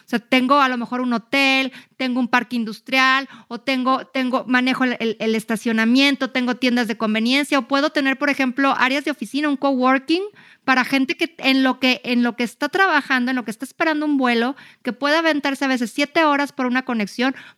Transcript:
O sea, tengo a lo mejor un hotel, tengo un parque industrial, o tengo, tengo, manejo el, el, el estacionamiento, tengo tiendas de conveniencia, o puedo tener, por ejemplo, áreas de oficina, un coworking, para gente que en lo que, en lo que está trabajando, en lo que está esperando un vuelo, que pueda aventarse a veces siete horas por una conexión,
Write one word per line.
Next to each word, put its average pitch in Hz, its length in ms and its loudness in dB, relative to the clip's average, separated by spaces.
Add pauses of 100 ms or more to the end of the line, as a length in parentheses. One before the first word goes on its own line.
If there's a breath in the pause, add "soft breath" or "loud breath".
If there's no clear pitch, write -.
O - 40 -20
sea, 240 100 -2
tengo 262 420 2
a 262 80 4
lo 254 80 -2
mejor 247 240 -6
un 247 140 -2
hotel, 269 580 0 (240 loud breath)
tengo 254 240 -2
un 240 80 0
parque 247 280 -2
industrial, 262 720 0 (220 loud breath)
o 233 100 -10
tengo, 254 500 -2
tengo, 254 380 -2
manejo 254 380 0
el, 247 160 0
el, 226 180 -2
el 220 160 0
estacionamiento, 233 920 2
tengo 247 280 -2
tiendas 247 320 0
de 226 100 -4
conveniencia, 240 600 0
o 226 100 -4
puedo 277 200 2
tener, 277 300 0
por 285 100 0
ejemplo, 269 480 0
áreas 269 300 0
de 302 60 -2
oficina, 269 360 -4
un 285 80 0
coworking, 269 680 0 (400 soft breath)
para 254 200 2
gente 269 320 -2
que - 220 -4
en 262 260 2
lo 254 160 0
que, 254 240 0
en 240 180 0
lo 240 140 0
que 240 80 -2
está - 240 -4
trabajando, 285 640 0
en 262 60 -2
lo 247 80 -4
que 233 60 -10
está - 140 -10
esperando 302 400 -2
un 294 140 0
vuelo, 240 360 0 (280 loud breath)
que 247 100 -4
pueda 294 280 0
aventarse 294 440 0
a 269 40 0
veces 247 220 -2
siete 294 340 0
horas 285 280 0
por 254 140 -4
una 254 180 -2
conexión, 240 500 -2 (240 loud breath)